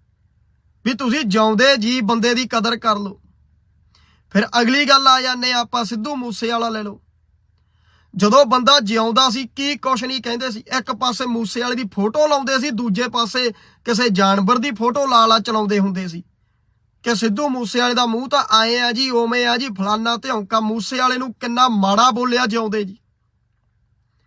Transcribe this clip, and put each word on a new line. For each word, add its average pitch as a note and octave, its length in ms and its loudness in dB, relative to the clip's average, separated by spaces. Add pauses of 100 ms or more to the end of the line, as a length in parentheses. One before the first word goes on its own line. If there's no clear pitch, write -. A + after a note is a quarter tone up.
(840)
ਵੀ A#3+ 100 -2
ਤੁਸੀਂ C4+ 300 -2
ਜਿਉਂਦੇ A3 520 4
ਜੀ A#3+ 240 -2
ਬੰਦੇ A#3 340 0
ਦੀ B3 120 -2
ਕਦਰ A#3 300 -2
ਕਰ A3 220 0
ਲਓ। G3+ 220 -10 (1120)
ਫਿਰ G3+ 160 2 (140)
ਅਗਲੀ C4 240 2
ਗੱਲ C4+ 240 4
ਆ B3+ 120 6
ਜਾਂਦੇ B3+ 320 -4
ਆਪਾਂ, A#3+ 320 -2
ਸਿੱਧੂ A#3 320 -6
ਮੂਸੇਵਾਲਾ A#3 520 -4
ਲੈ A3 140 -6
ਲਓ। G3+ 180 -12 (1160)
ਜਦੋਂ G#3+ 280 6
ਬੰਦਾ B3+ 360 4
ਜਿਉਂਦਾ A3+ 500 0
ਸੀ, B3 160 -6
ਕੀ C#4 300 -6
ਕੁਛ B3+ 280 -4
ਨਹੀਂ B3+ 180 -8
ਕਹਿੰਦੇ A#3+ 280 -6
ਸੀ। G#3+ 100 -10 (180)
ਇੱਕ B3+ 140 -6
ਪਾਸੇ B3 340 -4
ਮੂਸੇਵਾਲੇ A#3+ 480 -4
ਦੀ B3 100 -6 (100)
ਫੋਟੋ A#3 320 0
ਲਾਉਂਦੇ C4+ 320 0
ਸੀ, C#4+ 120 -2
ਦੂਜੇ A#3 380 -2
ਪਾਸੇ A#3+ 420 -2 (340)
ਕਿਸੇ A#3+ 240 0
ਜਾਨਵਰ G3 500 2
ਦੀ C#4 120 -2
ਫੋਟੋ A#3+ 360 0
ਲਾ A#3 200 4
ਲਾ A3+ 120 4
ਚਲਾਉਂਦੇ G#3+ 400 0
ਹੁੰਦੇ F#3+ 300 -2
ਸੀ E3+ 140 -12 (800)
ਕਿ A#3+ 120 0
ਸਿੱਧੂ A3+ 340 0
ਮੂਸੇਵਾਲੇ B3 460 -2
ਦਾ B3 120 2
ਮੂੰਹ A#3+ 220 -2
ਤਾਂ C4+ 220 2
ਆਏ A3+ 280 2
ਆ A#3+ 140 0
ਜੀ, C4 180 -2
ਉਵੇਂ A#3+ 360 0
ਆ A#3+ 100 2
ਜੀ, C4+ 120 -6
ਫਲਾਨਾ G#3+ 480 -2
ਧਿਉਂਕਾ। A3 440 -4
ਮੂਸੇਵਾਲੇ B3 580 -2
ਨੂੰ C4 160 -6
ਕਿੰਨਾ B3 340 0
ਮਾੜਾ G#3 420 4
ਬੋਲਿਆ B3 360 0
ਜਿਉਂਦੇ G#3+ 380 -2
ਜੀ। F#3+ 120 -14 (1300)